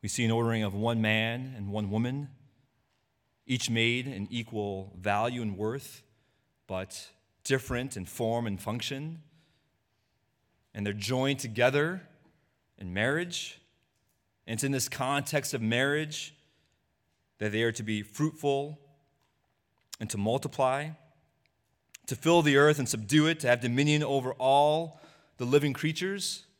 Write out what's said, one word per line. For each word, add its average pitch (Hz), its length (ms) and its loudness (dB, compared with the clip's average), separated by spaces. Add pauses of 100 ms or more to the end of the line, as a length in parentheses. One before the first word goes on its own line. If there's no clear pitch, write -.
We 101 80 -6
see 120 160 0
an 110 40 4
ordering 113 320 2
of 98 120 -2
one 113 260 0
man 113 560 0
and 101 160 -8
one 104 180 -4
woman, 127 380 -2 (1160)
each 123 240 -2
made 117 360 2
in 104 240 -8
equal 101 720 -6
value 107 400 0
and 107 160 -4
worth, 113 460 -6 (640)
but 95 420 -10 (360)
different 131 500 -2
in 92 120 -8
form 117 400 -2
and 98 120 -4
function. 139 640 -8 (1500)
And 104 140 -4
they're 101 80 -2
joined 131 440 0
together 135 600 2 (800)
in 90 160 -10
marriage. 151 680 -2 (840)
And 113 80 -6
it's 110 100 -4
in 139 80 0
this 131 160 -2
context 139 640 -2
of 127 80 -2
marriage 139 720 0 (1000)
that 107 160 -4
they 110 100 2
are 117 100 2
to 110 100 -8
be 107 180 -2
fruitful 147 800 -2 (1200)
and 110 80 -8
to - 80 -6
multiply, 131 720 0 (1160)
to 123 100 -6
fill 170 240 6
the 147 160 6
earth 151 220 8
and 127 100 -2
subdue 131 380 2
it, 160 140 0
to 135 60 -2
have 120 140 4
dominion 143 420 2
over 135 300 0
all 147 680 4 (380)
the 127 80 -4
living 139 300 4
creatures. 185 720 -4 (140)